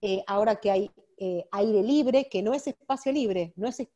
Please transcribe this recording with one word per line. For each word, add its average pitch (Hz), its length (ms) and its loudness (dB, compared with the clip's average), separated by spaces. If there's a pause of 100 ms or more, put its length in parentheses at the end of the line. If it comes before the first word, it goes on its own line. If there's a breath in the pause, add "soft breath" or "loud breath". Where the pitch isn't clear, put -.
eh, 196 240 0
ahora 208 300 2
que 202 140 0
hay, 196 200 0 (280)
eh, 180 320 -6
aire 202 320 2
libre, 269 460 2
que 185 140 -4
no 220 100 0
es 277 140 -4
espacio 269 440 -6
libre, 190 460 -2
no 196 120 -4
es, 254 140 -8 (140)